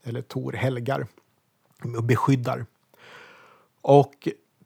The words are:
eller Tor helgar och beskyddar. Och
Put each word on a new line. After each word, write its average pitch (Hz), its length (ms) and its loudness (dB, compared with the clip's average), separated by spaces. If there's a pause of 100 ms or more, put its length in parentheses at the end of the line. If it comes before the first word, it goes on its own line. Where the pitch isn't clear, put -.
eller 120 180 -8
Tor 131 320 -10
helgar 123 540 -4 (880)
och 113 60 -4
beskyddar. 123 600 0 (1160)
Och - 460 4 (380)